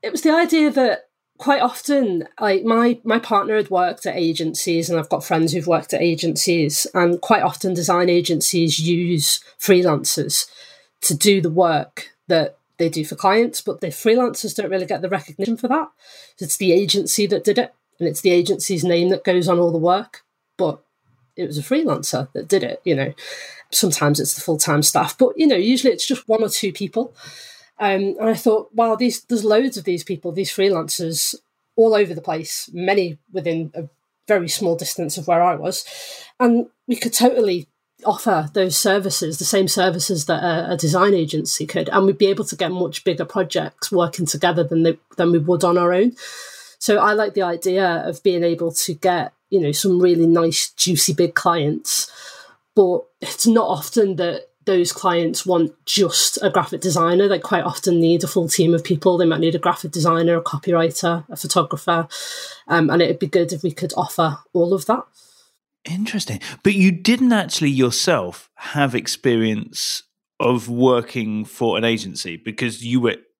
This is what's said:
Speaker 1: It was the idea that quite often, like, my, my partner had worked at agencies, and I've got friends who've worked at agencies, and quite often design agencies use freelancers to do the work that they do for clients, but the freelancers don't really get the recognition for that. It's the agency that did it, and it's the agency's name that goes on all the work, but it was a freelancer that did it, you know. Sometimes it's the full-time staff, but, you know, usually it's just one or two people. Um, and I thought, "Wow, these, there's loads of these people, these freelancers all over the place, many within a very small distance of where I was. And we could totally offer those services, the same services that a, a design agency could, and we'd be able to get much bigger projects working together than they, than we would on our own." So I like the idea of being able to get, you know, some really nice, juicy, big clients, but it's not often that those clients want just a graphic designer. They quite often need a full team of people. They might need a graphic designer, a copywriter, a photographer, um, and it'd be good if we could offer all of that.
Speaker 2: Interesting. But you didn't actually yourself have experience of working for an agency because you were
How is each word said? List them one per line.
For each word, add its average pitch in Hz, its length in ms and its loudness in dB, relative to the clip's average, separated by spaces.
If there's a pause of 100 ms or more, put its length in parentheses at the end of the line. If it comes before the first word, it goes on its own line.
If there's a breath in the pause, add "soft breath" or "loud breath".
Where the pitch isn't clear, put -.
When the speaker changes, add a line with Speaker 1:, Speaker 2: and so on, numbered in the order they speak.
Speaker 1:
It 440 100 -6
was 349 100 -4
the 311 120 4
idea 320 380 4
that 254 380 0 (280)
quite 277 240 0
often, 240 640 -2 (120)
like, 196 240 0
my, 233 400 2
my 226 160 0
partner 214 380 0
had 208 120 -2
worked 180 360 -2
at 190 100 -4
agencies, 165 720 -2
and 170 80 0
I've 151 120 -6
got - 160 -4
friends 165 260 0
who've 165 160 -4
worked - 260 0
at - 80 0
agencies, 165 920 0
and 175 260 2
quite - 240 2
often 180 300 -4
design 175 360 0
agencies 170 680 0
use 170 640 0 (160 soft breath)
freelancers 175 880 0 (540 loud breath)
to - 120 0
do 196 280 4
the 165 80 0
work 165 640 0 (180)
that 160 280 0 (200)
they 170 100 0
do 156 160 -4
for 151 120 -10
clients, 214 440 2
but - 220 -8
the 190 60 -6
freelancers 226 680 0
don't 196 160 -4
really 185 140 -2
get 160 160 -4
the 180 80 -6
recognition 196 480 -4
for 247 100 -6
that. 311 220 -2 (500 loud breath)
It's 160 160 -6
the 185 160 2
agency 196 560 2
that 190 160 0
did 202 140 2
it, 233 160 -2 (260)
and 170 80 -2
it's 151 140 -4
the 185 100 4
agency's 175 540 0
name 175 240 2
that 185 160 -2
goes 180 240 2
on 175 100 4
all 170 140 4
the 165 40 -2
work, 175 460 0 (340)
but 156 240 -2 (540)
it 175 120 -6
was 147 100 -8
a 147 60 -8
freelancer 165 680 -2
that - 160 -10
did 190 160 2
it, - 220 -6
you 165 100 2
know. 135 180 -4 (580 loud breath)
Sometimes 147 480 2
it's 131 160 -4
the - 60 -12
full-time 151 420 0
staff, - 340 0
but, 254 180 4
you 311 120 4
know, 262 80 4
usually 240 360 2
it's - 140 -2
just - 220 -4
one 220 160 2
or 202 60 -2
two 196 220 -4
people. 220 440 -6 (640 loud breath)
Um, 196 400 0
and 220 100 0
I 220 60 2
thought, 214 360 0
"Wow, 226 240 0
these, 240 280 -2
there's 220 200 -2
loads 220 340 2
of 175 60 -12
these 180 200 -4
people, 175 280 -8
these 180 200 -6
freelancers 165 840 -2 (420)
all 226 200 4
over 196 180 2
the 160 80 -10
place, - 500 -8
many 180 460 0 (140)
within 165 420 -4
a 160 120 -10 (420)
very 185 200 2
small 170 280 -2
distance 165 420 -6
of 160 100 -8
where 175 140 4
I 175 140 4
was. 170 280 -6 (560 loud breath)
And 240 280 4 (200)
we 240 80 -2
could - 180 -6
totally 226 540 2 (380)
offer 160 480 0
those 185 240 0
services, 190 640 0
the 175 40 -6
same 190 240 2
services 175 600 0
that 170 160 0
a, 170 300 -2
a 165 40 -4
design 185 380 4
agency 156 500 -2
could, 156 240 -4
and 196 160 4
we'd 196 140 2
be 202 80 6
able 196 180 0
to - 100 -8
get 175 160 -2
much 180 320 -4
bigger 175 220 -2
projects - 640 -6
working 175 360 0
together 170 360 0
than 165 200 0
they, 165 160 2 (180)
than 175 140 2
we 170 80 4
would 160 240 0
on 175 160 2
our 175 140 2
own." 226 220 2 (600 loud breath)
So 208 200 2
I 208 160 4
like 208 200 0
the 202 80 0
idea 180 640 0
of 170 160 -8
being 175 220 2
able 170 280 0
to - 220 -4
get, 175 400 -2 (160)
you 196 100 2
know, 147 120 2
some 180 280 2
really 170 280 4
nice, 165 420 2
juicy, 175 440 0
big 170 200 2
clients, - 800 -2 (640 loud breath)
but 180 280 4 (180)
it's - 260 -2
not 226 200 4
often 185 500 0
that 170 320 -4 (160)
those 175 260 2
clients 170 540 -2
want 165 280 2 (120)
just - 560 0
a 202 80 2
graphic 170 320 -2
designer. 180 460 2
They 185 120 0
quite 175 240 -2
often 175 360 0
need 165 240 4
a 190 40 -4
full 170 200 -2
team 170 260 2
of 170 100 0
people. 175 340 2
They 175 80 2
might 160 160 0
need 165 140 0
a 170 40 -4
graphic 170 320 -4
designer, 165 460 2
a 170 40 -2
copywriter, 170 880 -2
a 165 60 -16
photographer, 165 720 -2 (600 loud breath)
um, 160 220 2
and 165 120 4
it'd 165 180 0
be 170 80 -2
good 170 240 0
if 156 120 -8
we 170 80 -2
could 160 240 -8
offer 165 440 -2 (140)
all 175 200 2
of 185 120 -2
that. 233 200 -2 (800 soft breath)
Speaker 2:
Interesting. 185 540 -6 (240 loud breath)
But 196 120 4
you 190 160 6
didn't 240 420 2
actually 156 380 0
yourself 123 840 0
have 139 400 -2
experience - 1080 -2 (360)
of 117 300 0
working 120 760 0
for 113 320 -2
an 110 60 -2
agency 95 540 -4
because 117 480 -8
you 123 160 0
were 117 160 0 (220)